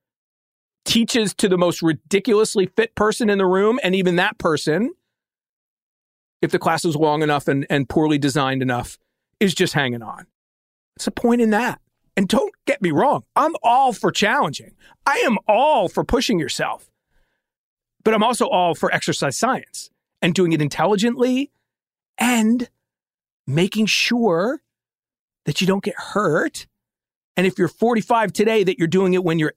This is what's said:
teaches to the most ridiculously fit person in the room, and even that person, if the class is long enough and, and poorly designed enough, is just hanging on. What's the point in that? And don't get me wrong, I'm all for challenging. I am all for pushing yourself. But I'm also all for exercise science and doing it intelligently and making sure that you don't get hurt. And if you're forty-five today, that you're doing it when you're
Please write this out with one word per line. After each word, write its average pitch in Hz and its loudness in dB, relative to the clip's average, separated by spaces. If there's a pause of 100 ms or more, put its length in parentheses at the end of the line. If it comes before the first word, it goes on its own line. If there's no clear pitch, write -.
(840)
teaches 220 0
to - 0
the 185 2
most 175 0
ridiculously 202 0
fit - -2
person 214 0
in 202 2
the 190 2
room, 202 2
and 185 0
even 185 2
that 196 0
person, 175 0 (1500)
if 165 0
the 180 0
class 165 -2
is 165 -2
long 151 2
enough 147 0
and, 139 0
and 143 0
poorly 156 0
designed 135 -2
enough, 120 -6 (420)
is 196 2
just 175 -2
hanging 123 -2
on. - -16 (720)
What's - -12
the 214 -6
point 240 0
in 220 2
that? 214 -2 (360)
And 190 0
don't 269 0 (120)
get - -2
me 175 0
wrong, 180 2 (120)
I'm 311 2
all 247 4
for 190 -2
challenging. 202 -2 (320)
I 277 2
am 330 2 (100)
all 233 2
for 165 -4
pushing 233 0
yourself. - -8 (1120)
But 220 2
I'm 214 2
also 240 0
all 180 2
for - -2
exercise - -4
science - -6 (300)
and 170 2
doing 175 2
it 151 2
intelligently 240 0 (680)
and 233 0 (760)
making 185 0
sure 226 0 (840)
that 156 -4
you 185 0
don't 196 0
get 196 -6
hurt. 196 -2 (680)
And 180 2
if 185 -2
you're 175 2
forty-five 226 0
today, 220 2
that 180 -2
you're 165 0
doing 185 2
it 185 0
when 165 -2
you're 151 -2